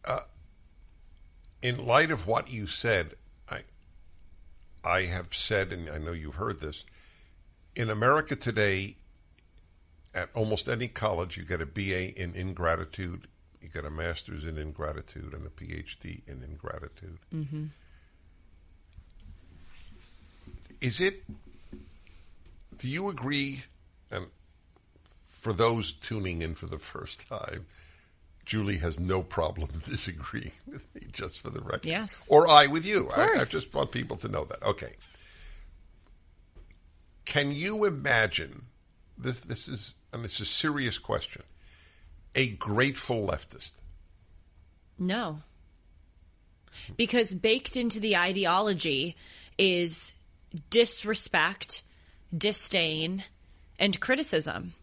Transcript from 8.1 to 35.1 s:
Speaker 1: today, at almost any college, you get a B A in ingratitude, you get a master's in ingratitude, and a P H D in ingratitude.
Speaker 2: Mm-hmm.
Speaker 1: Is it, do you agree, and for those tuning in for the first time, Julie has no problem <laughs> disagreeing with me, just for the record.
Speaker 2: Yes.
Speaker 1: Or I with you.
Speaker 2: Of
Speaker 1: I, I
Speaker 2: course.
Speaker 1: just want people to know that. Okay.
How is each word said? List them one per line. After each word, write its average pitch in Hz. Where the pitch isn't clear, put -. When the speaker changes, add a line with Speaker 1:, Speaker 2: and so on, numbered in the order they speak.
Speaker 1:
today, 101
at 90
almost 110
any 120
college, 90
you 87
get 85
a 78
B 98
A 92
in 87
ingratitude, 87
you 82
get 76
a 73
master's 80
in 80
ingratitude, 76
and 76
a 76
P 80
H 80
D 82
in 65
ingratitude. 80
Speaker 2:
Mm-hmm. 151
Speaker 1:
Is 123
it, 196
do 127
you 180
agree, 139
and 92
for 113
those 113
tuning 92
in 82
for 80
the 78
first -
time, -
Julie 101
has 80
no 92
problem 78
<laughs> -
disagreeing -
with 269
me, -
just -
for -
the 78
record. -
Speaker 2:
Yes. 185
Speaker 1:
Or 156
I 147
with 165
you. 208
Speaker 2:
Of -
Speaker 1:
I, -
I 440
Speaker 2:
course. 131
Speaker 1:
just -
want -
people -
to -
know 80
that. -
Okay. -